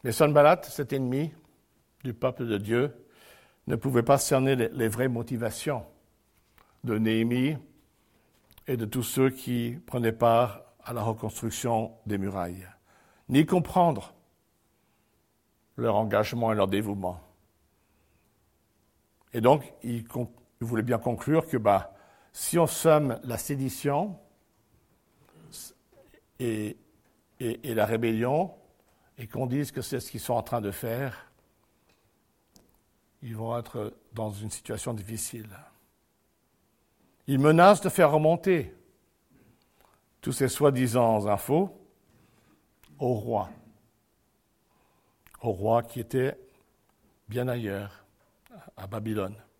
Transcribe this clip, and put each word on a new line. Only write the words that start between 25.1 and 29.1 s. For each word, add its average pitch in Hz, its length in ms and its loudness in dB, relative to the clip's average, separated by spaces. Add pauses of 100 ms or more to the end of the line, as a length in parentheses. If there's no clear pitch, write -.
et, 110 380 -4 (640)
et, 123 300 -6
et 113 40 -4
la 107 120 4
rébellion, 117 680 0 (640)